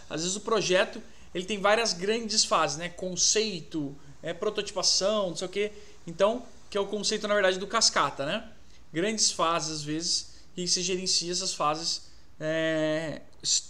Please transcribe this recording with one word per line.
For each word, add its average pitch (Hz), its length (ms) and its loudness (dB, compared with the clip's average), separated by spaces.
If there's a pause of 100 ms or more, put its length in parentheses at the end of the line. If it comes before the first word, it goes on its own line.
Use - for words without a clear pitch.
Às 156 140 -4
vezes 185 120 -2
o 202 60 -8
projeto, 202 580 2 (320)
ele 185 140 -4
tem 208 140 -2
várias 208 340 4
grandes 214 500 2
fases, 156 340 4
né? 170 120 -6
Conceito, 175 1040 0 (280)
é, 165 100 -2
prototipação, 202 960 0
não 160 60 -4
sei 185 100 -4
o 180 60 -4
quê. 202 200 0 (360)
Então, 202 360 2 (280)
que - 40 -2
é 202 60 2
o 196 60 -2
conceito, 208 400 -2
na 208 80 4
verdade, 190 240 6
do 196 80 -4
cascata, 165 580 2
né? 208 240 -4 (420)
Grandes 214 400 2
fases, 165 380 2
às 151 140 -6
vezes, 156 500 -2 (240)
e 180 100 -2
se 180 140 2
gerencia 180 500 0
essas 185 220 -2
fases, 160 560 0 (300)
é, 156 800 0 (220)
s-, - 260 2